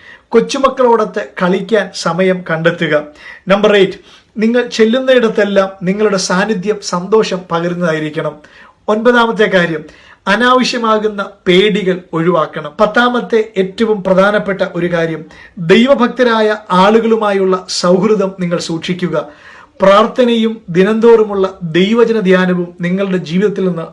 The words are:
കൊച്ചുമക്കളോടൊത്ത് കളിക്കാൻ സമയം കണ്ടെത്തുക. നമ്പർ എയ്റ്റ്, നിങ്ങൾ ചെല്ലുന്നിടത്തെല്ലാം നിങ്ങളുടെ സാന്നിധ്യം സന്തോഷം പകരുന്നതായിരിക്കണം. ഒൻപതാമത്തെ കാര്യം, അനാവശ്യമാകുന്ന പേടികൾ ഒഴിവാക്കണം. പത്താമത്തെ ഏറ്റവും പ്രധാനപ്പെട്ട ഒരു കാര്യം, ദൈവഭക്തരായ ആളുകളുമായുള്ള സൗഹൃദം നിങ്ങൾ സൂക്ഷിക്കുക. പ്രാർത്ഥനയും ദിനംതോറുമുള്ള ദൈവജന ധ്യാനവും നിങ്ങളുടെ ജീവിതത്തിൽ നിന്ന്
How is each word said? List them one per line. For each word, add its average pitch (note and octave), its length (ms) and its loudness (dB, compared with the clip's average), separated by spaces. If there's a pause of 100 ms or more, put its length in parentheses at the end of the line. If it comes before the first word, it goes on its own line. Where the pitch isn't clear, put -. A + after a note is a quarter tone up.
(280)
കൊച്ചുമക്കളോടൊത്ത് A#3 920 0 (120)
കളിക്കാൻ G3 520 0 (100)
സമയം F#3 480 0
കണ്ടെത്തുക. E3 500 -2 (520)
നമ്പർ G#3 280 2
എയ്റ്റ്, G3 260 2 (360)
നിങ്ങൾ A#3 320 0
ചെല്ലുന്നിടത്തെല്ലാം A3 1040 2 (120)
നിങ്ങളുടെ G3+ 380 0
സാന്നിധ്യം G3+ 640 -2
സന്തോഷം F#3+ 600 -2
പകരുന്നതായിരിക്കണം. D#3 920 -4 (520)
ഒൻപതാമത്തെ A3+ 640 0
കാര്യം, E3+ 340 -2 (440)
അനാവശ്യമാകുന്ന A3 920 0 (200)
പേടികൾ F#3 560 2 (160)
ഒഴിവാക്കണം. D#3+ 600 -2
പത്താമത്തെ A#3 680 0 (160)
ഏറ്റവും G3+ 460 -2
പ്രധാനപ്പെട്ട F#3+ 600 0 (120)
ഒരു F3 140 -4
കാര്യം, E3 340 -4 (440)
ദൈവഭക്തരായ A3+ 920 2 (160)
ആളുകളുമായുള്ള G3+ 840 2 (160)
സൗഹൃദം F#3+ 680 0
നിങ്ങൾ F3 220 -4
സൂക്ഷിക്കുക. E3 560 -6 (640)
പ്രാർത്ഥനയും A3+ 760 2 (160)
ദിനംതോറുമുള്ള G#3 760 4 (260)
ദൈവജന A3+ 480 2
ധ്യാനവും F#3 480 2 (120)
നിങ്ങളുടെ F#3 400 -2
ജീവിതത്തിൽ F#3 460 -2
നിന്ന് E3 280 -4